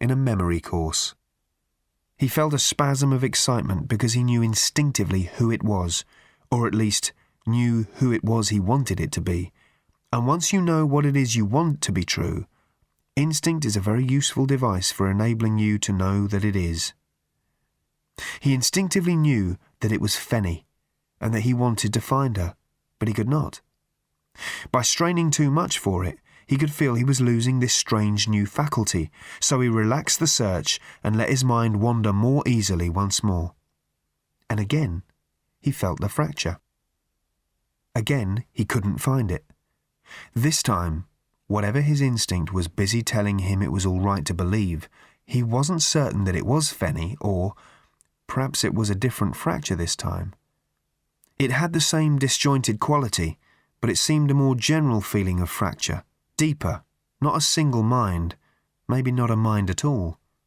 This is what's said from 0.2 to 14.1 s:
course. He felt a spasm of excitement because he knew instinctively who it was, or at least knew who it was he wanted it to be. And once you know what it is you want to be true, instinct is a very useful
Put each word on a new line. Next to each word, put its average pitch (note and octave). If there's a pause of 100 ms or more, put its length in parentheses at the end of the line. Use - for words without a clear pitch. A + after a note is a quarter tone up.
course. - (1040)
He C3+
felt D#3
a C3+
spasm C#3
of C3
excitement G#2
because A2
he B2
knew A#2+
instinctively A2+ (140)
who A#2
it -
was, F2+ (460)
or A#2
at -
least G#2+ (340)
knew A#2
who B2+
it A2
was A2
he G#2
wanted G2
it D2+
to -
be. E2+ (600)
And A#2+
once D#3+
you G3
know D#3+
what D3
it C#3
is B2
you A2+
want D3
to -
be F2
true, F#2 (720)
instinct D#3
is G#2
a G2+
very G#2+
useful C3+